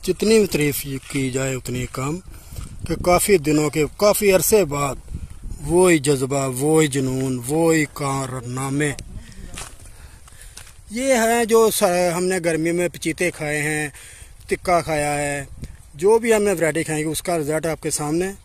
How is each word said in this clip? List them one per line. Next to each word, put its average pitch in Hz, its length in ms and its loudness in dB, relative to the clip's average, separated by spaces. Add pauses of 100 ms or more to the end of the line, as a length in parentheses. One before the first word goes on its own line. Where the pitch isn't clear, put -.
जितनी 208 340 4
भी 208 80 4
तारीफ 147 380 -2
ये 135 120 -8
की 131 340 -4
जाए 131 240 -2
उतनी 123 300 -6
कम, 139 320 -6 (720)
कि 165 80 -2
काफ़ी 180 420 4
दिनों 151 320 2
के, 151 160 0
काफ़ी 202 460 2
अरसे 185 340 4
बाद 143 360 -4 (600)
वही 170 380 4
जज्बा, 135 480 0
वही 151 400 2
जुनून, 131 520 -2
वही 156 460 2
कारनामे। 135 1040 -4 (2000)
ये 254 260 2
हैं 233 280 2
जो 226 260 6
स-, - 120 0
हमने 180 560 2
गर्मी 165 320 0
में 175 180 0
पचीते 170 420 -4
खाए 151 260 -4
हैं, 151 360 -4 (560)
टिक्का 175 320 2
खाया 147 300 -2
है, 143 360 -4 (480)
जो 202 240 4
भी 226 120 2
हमने 208 220 4
variety 160 300 0
खाई, 151 200 -2
उसका 160 320 -4
result 156 300 -2
आपके 156 260 -4
सामने। 165 420 -2 (120)